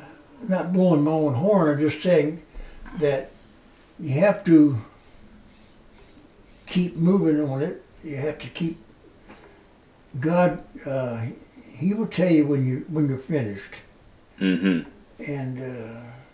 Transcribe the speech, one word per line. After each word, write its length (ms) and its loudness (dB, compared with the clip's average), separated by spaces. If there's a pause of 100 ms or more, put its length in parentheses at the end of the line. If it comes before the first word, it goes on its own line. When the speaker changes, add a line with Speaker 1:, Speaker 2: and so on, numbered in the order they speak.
(480)
Speaker 1:
not 260 0
blowing 300 4
my 80 2
own 240 0
horn, 340 4
I'm 100 0
just 220 0
saying 400 2 (560)
that 320 0 (680)
you 100 -8 (100)
have 260 2
to 320 6 (1900)
keep 300 -2
moving 520 2
on 140 -4
it. 220 -6 (200)
You 120 -12
have 240 -6
to 80 -14
keep, 320 -6 (1400)
God, 440 2 (240)
uh, 380 -4 (460)
he 220 -2
will 140 -4
tell 240 0
you 160 4
when 180 0
you, 240 -2
when 180 0
you're 120 -4
finished. 560 -6 (640)
Speaker 2:
Mm-hmm. 500 0 (340)
Speaker 1:
And, 380 -8
uh, 400 -12 (320)